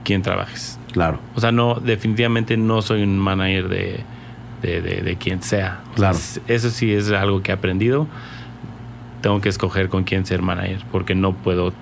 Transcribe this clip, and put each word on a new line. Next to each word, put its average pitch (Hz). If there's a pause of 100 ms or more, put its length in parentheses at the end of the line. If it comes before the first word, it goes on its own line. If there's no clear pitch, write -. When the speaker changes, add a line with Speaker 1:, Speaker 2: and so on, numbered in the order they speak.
Speaker 1:
quién 98
trabajes. - (160)
Speaker 2:
Claro. 80 (160)
Speaker 1:
O 117
sea, 117
no, 120
definitivamente 117
no 110
soy 107
un 98
manager 95
de, 92 (580)
de, 87
de, 90
de 92
quien 92
sea. 95
O -
sea, -
Speaker 2:
Claro. 95
Speaker 1:
s-, -
eso 120
sí 110
es 104
algo 98
que 98
he 98
aprendido. 107 (1120)
Tengo 101
que 101
escoger 95
con 95
quién 95
ser 90
manager, 92
porque 92
no 95
puedo 90